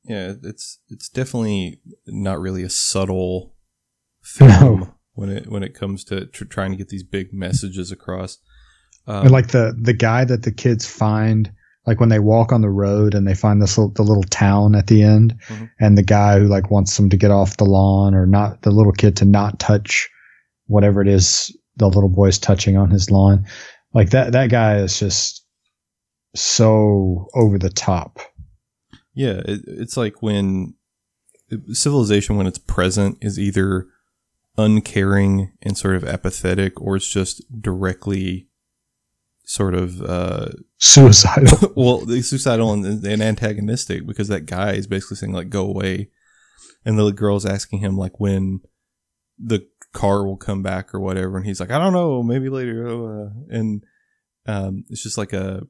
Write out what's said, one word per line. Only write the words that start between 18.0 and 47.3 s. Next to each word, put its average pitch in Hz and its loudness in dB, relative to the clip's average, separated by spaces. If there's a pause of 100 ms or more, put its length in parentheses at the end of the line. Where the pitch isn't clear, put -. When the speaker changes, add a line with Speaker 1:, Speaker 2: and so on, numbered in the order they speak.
Speaker 2:
or 92 2
not, 101 0
the 104 2
little 101 6
kid 98 2
to 101 2
not 101 2
touch - -2 (580)
whatever 101 2
it 98 2
is - 0 (220)
the 101 2
little 98 4
boy's 95 2
touching - 0
on 98 2
his 98 0
lawn. 98 6 (480)
Like, 101 4
that, 127 2
that 123 2
guy 110 2
is 95 -2
just - -6 (880)
so 101 0
over 107 4
the 90 -2
top. - -6 (920)
Speaker 1:
Yeah, 123 -4
it, 101 -6
it's - -12
like 113 -6
when 98 -2 (1000)
civilization, 110 0
when 98 -2
it's 90 -8
present, 95 -2
is 101 -8
either 98 -4 (680)
uncaring 98 0 (100)
and - -6
sort 95 -2
of 87 -6
apathetic, 92 -6
or 98 -6
it's - -6
just - -6 (180)
directly 92 -8 (960)
sort 95 -4
of, 90 -6
uh, 90 -6 (300)
Speaker 2:
Suicidal. 139 6
Speaker 1:
<laughs> - -8
well, 123 2
the 120 -4
suicidal 117 -2
and, 104 -4
and 107 -2
antagonistic, 107 -6
because 104 -8
that 82 -6
guy 98 -4
is 98 -6
basically 98 -8
saying, 104 -8
like, 92 -8
"Go 98 -4
away." 98 -6 (760)
And 107 0
the 104 2
girl's 101 -4